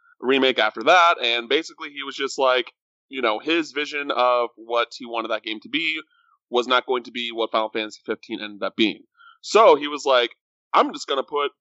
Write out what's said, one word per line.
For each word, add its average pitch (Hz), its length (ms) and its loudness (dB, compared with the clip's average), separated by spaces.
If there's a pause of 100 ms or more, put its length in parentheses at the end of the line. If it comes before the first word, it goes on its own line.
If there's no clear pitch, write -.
(220)
remake 131 380 2
after 110 240 0
that. 170 380 6
And 117 280 -2
basically 160 400 -4
he 143 140 -12
was 139 120 -10
just 139 240 -6
like, 127 320 2 (380)
you 135 120 -8
know, 110 180 0
his 156 320 -2
vision 143 400 -6
of 123 440 2
what 117 420 -2
he 131 80 -14
wanted 113 240 -6
that 110 140 -6
game 110 180 -8
to 110 80 -20
be 156 320 -4 (480)
was 120 180 0
not 123 180 2
going 123 180 -2
to 123 80 -16
be 120 200 -8
what 113 200 -4
Final 110 180 -2
Fantasy 107 360 -8
fifteen 110 360 -8
ended 104 220 -12
up 98 120 -6
being. 104 280 -2 (380)
So 202 340 6
he 147 120 -4
was 147 180 -8
like, 123 260 2 (420)
I'm 240 200 4
just 143 140 -14
gonna 135 160 -2
put 143 380 -4